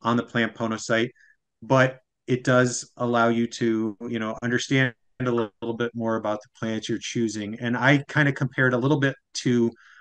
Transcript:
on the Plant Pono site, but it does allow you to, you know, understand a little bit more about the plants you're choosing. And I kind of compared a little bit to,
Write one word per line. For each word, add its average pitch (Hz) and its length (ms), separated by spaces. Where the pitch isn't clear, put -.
on 117 160
the 120 60
Plant 113 320
Pono 110 260
site, 117 320
but 131 360
it 127 160
does 127 540
allow 117 320
you 117 180
to, 110 480
you 117 100
know, 110 240
understand 123 520
a 123 100
little 117 460
bit 117 180
more 113 220
about 107 240
the - 80
plants 110 300
you're 113 100
choosing. 107 640
And 123 160
I 131 220
kind 143 220
of 139 40
compared 131 380
a 123 60
little 139 200
bit 135 160
to, 120 360